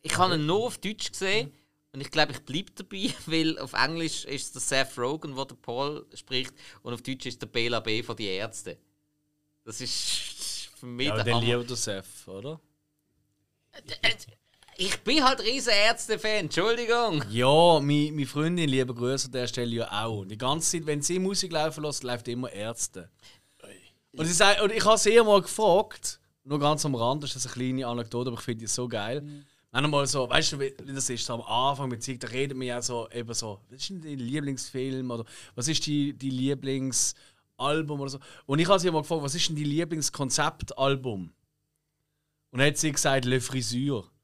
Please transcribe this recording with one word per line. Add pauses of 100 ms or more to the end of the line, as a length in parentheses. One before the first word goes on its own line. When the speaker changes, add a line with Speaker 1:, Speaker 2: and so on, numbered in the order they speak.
Speaker 1:
ich
habe
ihn
nur
auf
Deutsch
gesehen (400)
und
ich
glaube,
ich
bleib
dabei,
<laughs>
weil
auf
Englisch
ist
es
der
Seth
Rogen,
der
den
Paul
spricht, (300)
und
auf
Deutsch
ist
der
Bela
B
von
die
Ärzte. (880)
Das
ist
für
mich
Speaker 2:
Ja,
Speaker 1:
der
Speaker 2:
dann
Speaker 1:
Hammer.
Speaker 2:
lieber
der
Seth,
oder? (1120)
Speaker 1:
Äh,
äh, (640)
ich
bin
halt
riesen
Ärzte-Fan,
Entschuldigung.
Speaker 2:
Ja,
mi-,
meine
Freundin,
liebe
Grüße
an
der
Stelle
ja
auch.
Die
ganze
Zeit,
wenn
sie
Musik
laufen
lässt,
läuft
immer
Ärzte. (1040)
Und
sie
sagt,
und
ich
habe
sie
mal
gefragt, (260)
nur
ganz
am
Rand,
das
ist
eine
kleine
Anekdote,
aber
ich
finde
die
so
geil.
Speaker 3:
Mhm. (260)
Speaker 2:
Dann
mal
so,
weißt
du,
wie,
wie
das
ist,
so
am
Anfang
mit
Musik,
da
redet
man
ja
so,
eben
so,
"Was
ist
denn
dein
Lieblingsfilm?"
oder (300)
"Was
ist
die,
die
Lieblingsalbum?"
oder
so. (280)
Und
ich
habe
sie
mal
gefragt,
"Was
ist
denn
dein
Lieblingskonzeptalbum?" (1160)
Und
dann
hat
sie
gesagt,
"Le
Frisure (140)